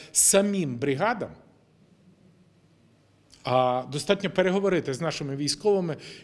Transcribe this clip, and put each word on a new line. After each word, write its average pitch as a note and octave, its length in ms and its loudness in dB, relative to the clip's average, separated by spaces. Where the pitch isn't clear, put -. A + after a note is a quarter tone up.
самим G3 640 4
бригадам, C#3 560 0
а B2+ 480 2
достатньо F#3+ 380 -2
переговорити F#3 640 0
з B2+ 80 -8
нашими D3 340 -4
військовими E3 640 0